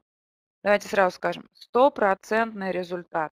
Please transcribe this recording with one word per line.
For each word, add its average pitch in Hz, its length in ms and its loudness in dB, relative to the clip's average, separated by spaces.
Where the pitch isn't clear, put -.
давайте 202 220 2
сразу 190 280 2
скажем, - 380 -8
стопроцентный 220 1160 0
результат, 170 640 -6